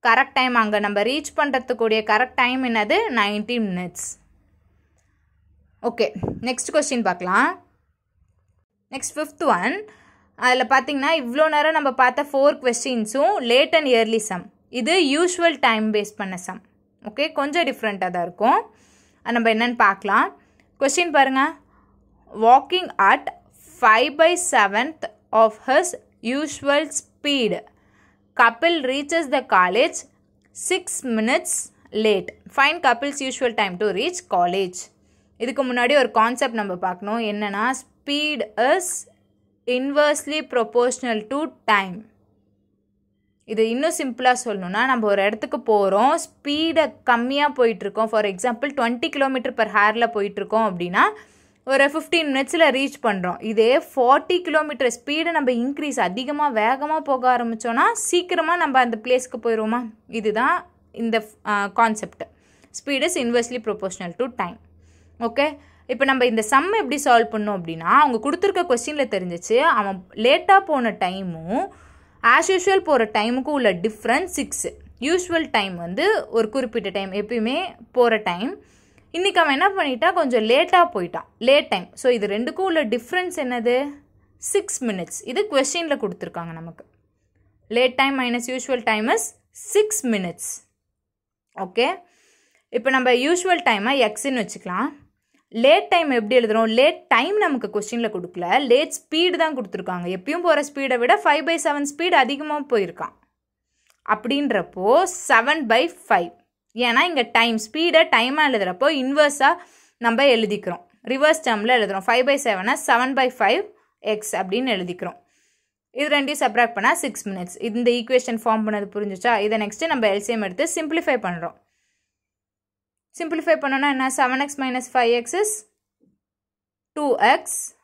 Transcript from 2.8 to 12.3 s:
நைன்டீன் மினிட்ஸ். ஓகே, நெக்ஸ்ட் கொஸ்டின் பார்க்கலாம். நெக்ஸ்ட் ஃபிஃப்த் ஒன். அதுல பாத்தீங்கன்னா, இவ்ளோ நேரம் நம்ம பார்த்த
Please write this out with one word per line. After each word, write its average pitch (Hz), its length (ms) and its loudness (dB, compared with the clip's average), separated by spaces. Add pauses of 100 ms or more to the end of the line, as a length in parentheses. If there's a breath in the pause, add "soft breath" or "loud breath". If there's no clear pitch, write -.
நைன்டீன் 214 500 -2
மினிட்ஸ். 180 380 -8 (1800)
ஓகே, 233 180 0 (400)
நெக்ஸ்ட் 254 280 -4
கொஸ்டின் 277 320 0
பார்க்கலாம். 185 420 0 (1500)
நெக்ஸ்ட் - 200 -10
ஃபிஃப்த் 302 300 -6 (100)
ஒன். 208 200 -2 (680 soft breath)
அதுல 254 280 4
பாத்தீங்கன்னா, 277 380 0 (100)
இவ்ளோ 254 240 0 (100)
நேரம் 311 220 2
நம்ம 277 240 0
பார்த்த 254 300 2